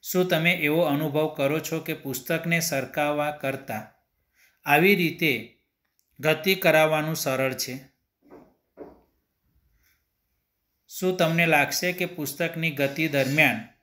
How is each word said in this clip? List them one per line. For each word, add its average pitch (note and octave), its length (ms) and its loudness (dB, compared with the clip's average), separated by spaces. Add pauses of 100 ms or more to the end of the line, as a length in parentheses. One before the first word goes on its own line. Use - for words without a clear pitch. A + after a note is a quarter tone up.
શું F3+ 240 0
તમે E3+ 260 2
એવો D#3+ 280 0
અનુભવ D3+ 560 0
કરો D3 220 0
છો D#3+ 200 -6
કે D#3+ 140 -8
પુસ્તકને E3 680 -4
સરકાવવા D3 720 -2
કરતાં C3 720 -10 (640)
આવી F3 260 6
રીતે D#3 640 -2 (640)
ગતિ D#3 360 2
કરાવવાનું D#3 600 4
સરળ C3 380 -2
છે? B2+ 360 -10 (3000)
શું F3+ 300 -2
તમને E3+ 280 2
લાગશે D#3 460 2
કે F3+ 140 -4
પુસ્તકની E3 680 -4
ગતિ C#3 360 -2
દરમિયાન C3+ 600 2 (160)